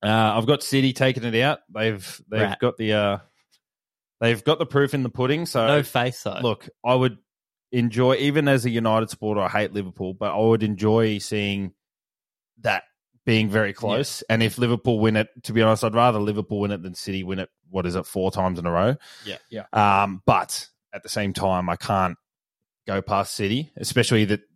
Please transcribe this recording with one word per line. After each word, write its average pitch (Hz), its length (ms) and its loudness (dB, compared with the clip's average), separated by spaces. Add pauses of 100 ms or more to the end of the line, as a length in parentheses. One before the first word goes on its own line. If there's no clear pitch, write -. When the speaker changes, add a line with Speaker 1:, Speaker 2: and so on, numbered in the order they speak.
Speaker 1:
Uh, 110 360 4
I've 113 80 0
got 143 160 2
City 135 300 0
taking 131 320 0
it 117 160 -2
out. 139 200 0 (120)
They've, 107 560 -4
they've 107 140 -2
Speaker 2:
Right. 101 160 -4
Speaker 1:
got 110 200 0
the, 110 160 0
uh, 101 240 2 (1040)
they've 117 220 2
got 151 160 2
the 165 80 -2
proof 143 280 0
in 135 100 -2
the 120 60 -4
pudding. 147 360 -2
So 123 220 0
Speaker 2:
No 147 160 4
faith, 123 400 -2
though. 90 180 -6
Speaker 1:
look, 113 260 -2 (160)
I 123 100 4
would 127 240 2 (520)
enjoy, 123 460 2
even 143 320 2
as 131 160 4
a 123 60 -2
United 113 400 0
supporter, 107 300 -4
I 92 80 0
hate 104 240 -2
Liverpool, 95 420 -8
but 101 200 -4
I 101 60 -4
would 113 240 4
enjoy 107 540 0
seeing 101 540 -4 (880)
that 101 200 -2 (420)
being 110 260 2
very 107 180 0
Speaker 2:
Yeah. 98 60 -8
Speaker 1:
close. 117 540 -4
And 113 140 2
if 107 160 -2
Liverpool 120 400 0
win 110 180 2
it, 113 120 0 (160)
to 117 80 -8
be 113 100 4
honest, 110 220 4
I'd 110 100 0
rather 117 240 4
Liverpool 104 400 -4
win 101 140 -2
it 90 100 -8
than 92 140 -12
City 95 260 -8
win 92 160 -6
it. 92 120 -8 (180)
What 90 180 -2
is 87 80 -2
it, 90 120 -4
four 95 260 -2
times 92 260 -2
in 87 80 -6
a 85 60 -2
row? 104 240 2 (280)
Speaker 2:
Yeah. 101 120 -12 (120)
Speaker 3:
Yeah. 104 180 -12 (360)
Speaker 1:
Um, 95 240 -4
but - 400 0 (260)
at 101 120 -14
the - 40 -18
same 101 240 -4
time, 90 380 -2
I 87 60 -4
can't 92 400 -2 (720)
go 98 140 -2
past 98 320 -2
City, 110 420 -2
especially 113 480 2
that 101 160 0 (160)